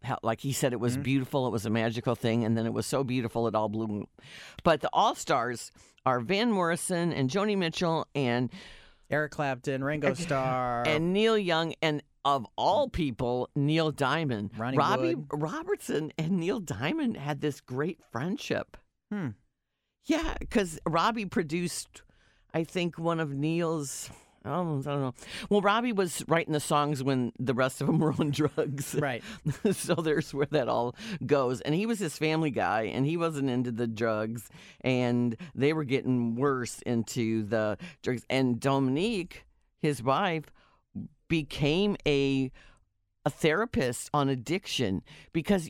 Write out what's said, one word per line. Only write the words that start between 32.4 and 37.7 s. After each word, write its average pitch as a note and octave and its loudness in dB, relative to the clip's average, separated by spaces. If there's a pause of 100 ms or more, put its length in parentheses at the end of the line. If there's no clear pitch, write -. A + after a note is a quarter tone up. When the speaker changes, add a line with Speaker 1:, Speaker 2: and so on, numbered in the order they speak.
Speaker 1:
guy, G#2 0
and G#2 -2
he E3 0
wasn't D#3 0
into B2 0
the A#2 -2
drugs, A2+ -2 (340)
and A#2+ 2 (200)
they C#3+ 4
were D#3 -2
getting A#2+ 0
worse C3 -2
into A2+ 0
the G#2+ 0 (240)